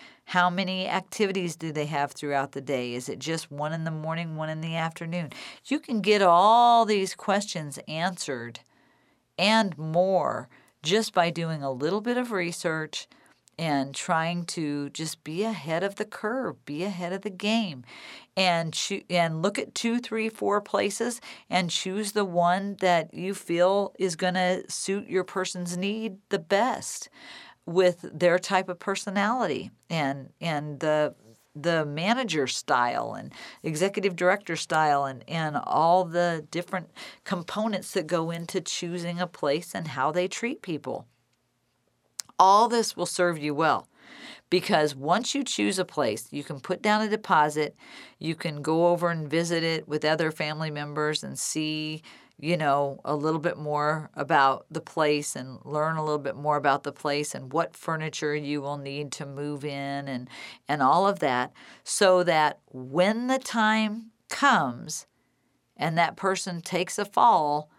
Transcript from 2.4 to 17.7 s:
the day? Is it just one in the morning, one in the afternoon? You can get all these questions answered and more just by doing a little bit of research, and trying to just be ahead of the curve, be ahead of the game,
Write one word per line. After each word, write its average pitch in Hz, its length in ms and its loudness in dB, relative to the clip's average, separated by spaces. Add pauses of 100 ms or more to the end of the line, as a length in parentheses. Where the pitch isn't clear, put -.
the 143 80 -8
day? 123 320 -2
Is 123 160 -8
it 101 100 -8
just 160 320 -6
one 147 220 -6
in 160 120 -4
the 165 60 -4
morning, 160 460 -6
one 156 140 -4
in 156 100 -6
the 165 160 -4
afternoon? 165 540 -4 (340)
You 285 160 -2
can 226 220 -2
get 208 180 6
all 226 640 8
these 202 300 0
questions 190 640 -4 (100)
answered 156 720 -6 (800)
and 202 400 4
more 156 720 0 (320)
just 208 320 0
by 170 160 4
doing 160 320 -4
a 139 100 -2
little 160 300 -2
bit 240 160 -2
of 247 120 -4
research, 170 800 -4 (520)
and 139 340 0
trying 170 520 -2
to 147 420 -4
just 160 340 -8
be 165 220 -4
ahead 165 400 -2
of 196 120 -4
the 208 100 -6
curve, 214 580 -6
be 147 180 -6
ahead 180 300 -4
of 190 80 -4
the 214 80 -8
game, 190 560 -2 (500)